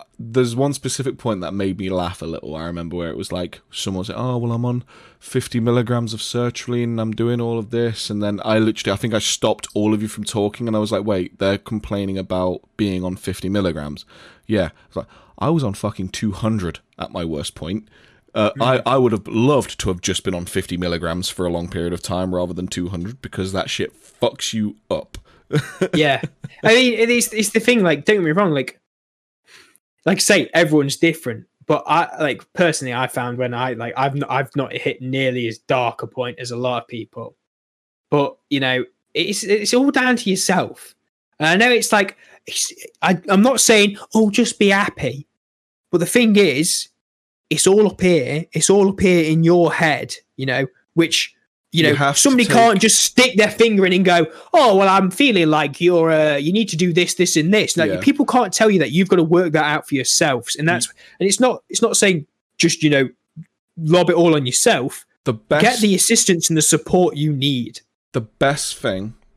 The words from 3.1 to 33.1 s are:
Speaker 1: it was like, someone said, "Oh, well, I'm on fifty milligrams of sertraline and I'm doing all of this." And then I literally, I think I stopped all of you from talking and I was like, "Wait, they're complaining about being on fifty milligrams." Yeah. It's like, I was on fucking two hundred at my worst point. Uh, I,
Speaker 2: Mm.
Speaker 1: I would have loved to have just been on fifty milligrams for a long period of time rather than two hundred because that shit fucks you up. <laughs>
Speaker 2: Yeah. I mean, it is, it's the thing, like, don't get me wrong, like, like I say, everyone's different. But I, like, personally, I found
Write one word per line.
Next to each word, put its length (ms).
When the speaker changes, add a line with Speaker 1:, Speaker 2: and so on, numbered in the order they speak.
Speaker 1:
it 80
was 120
like, 300
someone 360
said, 120
"Oh, 200
well, 140
I'm 120
on 180
fifty 400
milligrams 540
of 60
sertraline 640
and 180
I'm 100
doing 280
all 180
of 120
this." 380
And 140
then 240
I 120
literally, 360
I 20
think 160
I 60
stopped 560
all 180
of 80
you 80
from 160
talking 420
and 80
I 60
was 100
like, 140
"Wait, 340
they're 200
complaining 580
about 460
being 260
on 120
fifty 340
milligrams." 560
Yeah. 240
It's 100
like, 100
I 120
was 120
on 120
fucking 340
two 240
hundred 460
at 140
my 140
worst 280
point. 340
Uh, 140
I, 180
Speaker 2:
Mm. 80
Speaker 1:
I 120
would 140
have 160
loved 500
to 120
have 100
just 240
been 100
on 100
fifty 320
milligrams 520
for 180
a 40
long 180
period 240
of 100
time 320
rather 180
than 140
two 220
hundred 340
because 300
that 180
shit 240
fucks 580
you 240
up. 280
<laughs> 440
Speaker 2:
Yeah. 260
I 100
mean, 200
it 160
is, 220
it's 180
the 100
thing, 240
like, 200
don't 120
get 80
me 80
wrong, 180
like, 300
like 120
I 40
say, 320
everyone's 440
different. 500
But 200
I, 220
like, 320
personally, 380
I 140
found 320